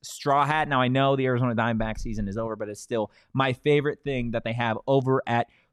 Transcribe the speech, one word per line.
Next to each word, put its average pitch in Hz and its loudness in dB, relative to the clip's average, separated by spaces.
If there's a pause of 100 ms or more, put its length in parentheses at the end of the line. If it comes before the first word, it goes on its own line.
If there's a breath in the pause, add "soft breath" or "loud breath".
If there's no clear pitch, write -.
straw 143 2
hat. 151 2
Now, 135 2
I 127 4
know 135 4
the 135 0
Arizona 123 2
Diamondbacks 110 -2
season 107 -4
is 98 -6
over, 113 -4
but 107 -8
it's 104 -12
still 110 -4 (220 soft breath)
my 135 0
favorite 147 0
thing 127 -4
that 113 -4
they 113 -4
have 117 -2
over 131 2
at 117 0 (240 soft breath)